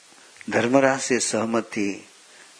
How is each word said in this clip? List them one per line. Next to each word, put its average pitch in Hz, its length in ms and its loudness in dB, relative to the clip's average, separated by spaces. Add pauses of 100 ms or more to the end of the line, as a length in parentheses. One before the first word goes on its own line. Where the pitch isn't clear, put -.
(500)
धर्मराज 131 500 2
से 120 200 0
सहमत 113 440 -2
थी, 101 440 -6 (520)